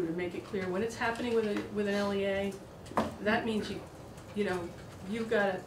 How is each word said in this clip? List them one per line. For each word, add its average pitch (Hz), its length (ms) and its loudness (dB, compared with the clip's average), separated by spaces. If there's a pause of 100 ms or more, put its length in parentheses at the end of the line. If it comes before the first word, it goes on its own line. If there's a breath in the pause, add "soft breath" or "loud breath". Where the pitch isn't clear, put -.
to 165 60 0
make 175 220 0
it - 100 -6
clear 185 240 -2
when 185 120 2
it's 226 140 0
happening 240 400 0
with 220 100 6
a, 208 140 2 (160)
with 208 120 2
an 202 80 4
L 202 180 2
E 196 120 2
A, 196 280 2 (680)
that 220 240 4
means 214 240 0
you, 190 100 -6 (540)
you 208 100 2
know, 185 160 2 (520)
you've 226 180 -2
gotta 202 380 4